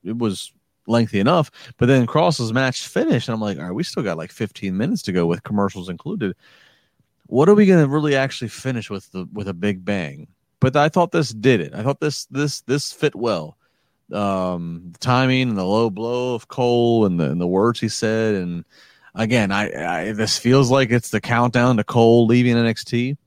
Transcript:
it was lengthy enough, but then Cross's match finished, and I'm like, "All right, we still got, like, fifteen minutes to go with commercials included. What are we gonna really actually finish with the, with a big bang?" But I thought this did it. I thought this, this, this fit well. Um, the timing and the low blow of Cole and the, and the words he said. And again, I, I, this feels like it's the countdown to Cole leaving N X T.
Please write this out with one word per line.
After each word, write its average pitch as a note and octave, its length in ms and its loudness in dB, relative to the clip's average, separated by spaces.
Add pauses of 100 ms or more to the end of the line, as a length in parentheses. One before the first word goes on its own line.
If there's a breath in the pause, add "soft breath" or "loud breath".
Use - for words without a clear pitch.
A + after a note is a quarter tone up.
it A2 140 -8
was G#2+ 340 -6 (340)
lengthy A2+ 320 0
enough, C#3+ 320 2 (280 loud breath)
but A#2+ 80 2
then B2+ 200 4
Cross's D3 460 0
match B2+ 340 -2
finished, B3+ 420 -2
and A#2 60 -4
I'm A2 60 -6
like, G#2 160 -4
"All C#2+ 80 -12
right, F2 80 -8
we C#3 120 -4
still - 180 -8
got, F2 160 -4
like, E2 120 -12
fifteen G2 460 -8
minutes D#3+ 260 -2
to G2 100 -6
go F2+ 120 2
with E2+ 180 -2
commercials G2 460 -4
included. G#2+ 480 -8 (920 soft breath)
What C#3+ 220 4
are G#3 60 8
we G#3 100 6
gonna E3+ 240 6
really D3 280 0
actually C3 320 -4
finish A#2+ 420 -8
with G2 220 -12
the, F#2 200 -8
with G2 160 -6
a F#2+ 60 -6
big F#2 280 -4
bang?" E2+ 460 -6 (320)
But C3 160 2
I D3 140 4
thought F3 220 0
this D3+ 180 0
did A2+ 300 2
it. D3+ 140 -8
I G#2 80 -8
thought C#3 180 -2
this, - 260 -4
this, C#3+ 340 -4
this - 320 -4
fit - 220 -2
well. F#2 420 -4 (560)
Um, F2+ 800 -4
the - 60 -20
timing B2+ 500 0
and G#2 100 -2
the F#2 60 -2
low G#2+ 260 2
blow A#2+ 440 -4
of A2+ 120 -8
Cole A#2+ 600 2
and F2 120 0
the, D2+ 120 0
and E2+ 100 -2
the F2 60 -2
words G2 340 2
he A2+ 80 -2
said. A2 460 -2
And F2 300 -6 (500 soft breath)
again, A2 360 0
I, F2 600 -4
I, - 20 -6
this G#2+ 260 -2
feels B2+ 320 4
like C3 200 2
it's A#2+ 200 0
the G#2+ 100 -2
countdown A#2+ 580 2
to G#2 60 0
Cole A#2 420 6
leaving B2 300 4
N A#2 100 2
X A2+ 180 -4
T. B2+ 320 -4 (100)